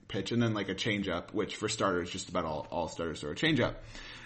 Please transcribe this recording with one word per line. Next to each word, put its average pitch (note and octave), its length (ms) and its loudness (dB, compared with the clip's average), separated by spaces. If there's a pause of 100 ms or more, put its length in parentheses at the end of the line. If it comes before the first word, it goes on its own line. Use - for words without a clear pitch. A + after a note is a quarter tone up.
pitch, G2 240 -2
and A#2 100 4
then, A#2 120 4
like, G2+ 160 0
a F#2+ 60 0
changeup, F#2+ 580 0
which F#2+ 220 0
for G#2+ 120 -2
starters, F#2 440 2
just - 180 -6
about F2 160 2
all, D2+ 240 -2
all E2 180 0
starters D#2+ 340 -4
throw D2 100 -4
a D2 40 -4
changeup. D3 400 2 (500)